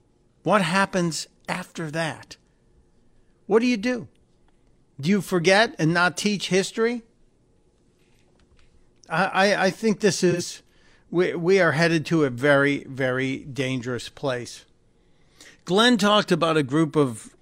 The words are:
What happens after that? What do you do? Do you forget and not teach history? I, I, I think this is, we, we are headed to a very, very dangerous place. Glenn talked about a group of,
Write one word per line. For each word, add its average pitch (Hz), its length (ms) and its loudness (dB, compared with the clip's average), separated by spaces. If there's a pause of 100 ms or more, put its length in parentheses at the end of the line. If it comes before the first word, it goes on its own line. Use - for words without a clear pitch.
(420)
What 196 220 2
happens 180 640 -2 (200)
after 170 440 -8
that? 160 460 -8 (1080)
What 202 140 2
do 240 80 2
you 247 100 0
do? 220 300 -6 (920)
Do 139 100 -2
you 202 120 2
forget 190 560 2
and 160 160 2
not 175 240 0
teach 208 320 -4
history? 226 540 -2 (2000)
I, 170 180 -2
I, 190 400 2
I 190 40 2
think 214 300 -2
this 190 240 0
is, 175 400 -2 (480)
we, 165 240 0
we 175 240 2
are 165 140 4
headed 165 340 0
to 160 160 2
a 135 60 2
very, 139 560 2
very 131 540 -4
dangerous 127 680 -6
place. 123 560 -8 (1000)
Glenn 226 320 4
talked 202 340 2
about 160 260 2
a 151 60 2
group 147 320 0
of, 127 460 -2